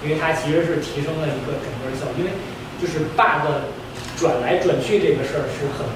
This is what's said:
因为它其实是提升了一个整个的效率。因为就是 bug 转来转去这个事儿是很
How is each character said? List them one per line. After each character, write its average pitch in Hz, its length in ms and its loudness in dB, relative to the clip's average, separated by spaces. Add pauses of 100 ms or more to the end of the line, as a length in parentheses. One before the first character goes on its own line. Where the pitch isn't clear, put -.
因 151 80 0
为 156 40 2
它 160 160 0
其 151 200 0
实 165 100 4
是 165 160 2
提 143 240 -2
升 160 160 -2
了 156 80 0
一 135 220 0
个 - 100 -2
整 - 100 -6 (140)
个 131 80 -6
的 131 80 -4
效 - 160 -6
率。 - 80 -2
因 - 20 2
为 190 80 0 (480)
就 175 60 0
是 151 320 0
bug 175 320 4 (720)
转 156 260 2
来 123 160 4
转 175 160 4
去 208 240 4
这 156 140 6
个 135 100 0
事 147 160 0
儿 135 80 -2
是 127 240 -4
很 120 220 -4